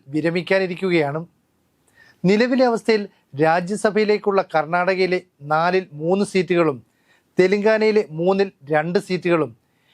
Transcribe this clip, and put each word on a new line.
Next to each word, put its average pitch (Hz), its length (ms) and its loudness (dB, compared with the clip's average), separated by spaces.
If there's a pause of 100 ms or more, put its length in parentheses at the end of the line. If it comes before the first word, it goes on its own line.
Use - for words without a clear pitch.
(140)
വിരമിക്കാനിരിക്കുകയാണ്. 170 1080 -2 (1080)
നിലവിലെ 247 420 2
അവസ്ഥയിൽ 220 320 0 (400)
രാജ്യസഭയിലേക്കുള്ള 196 1000 0 (140)
കർണാടകയിലെ 180 640 0 (340)
നാലിൽ 180 320 0 (160)
മൂന്ന് 185 320 0
സീറ്റുകളും 170 460 0 (600)
തെലങ്കാനയിലെ 208 640 2 (180)
മൂന്നിൽ 190 300 0 (240)
രണ്ട് 165 340 0
സീറ്റുകളും 170 440 -2 (440)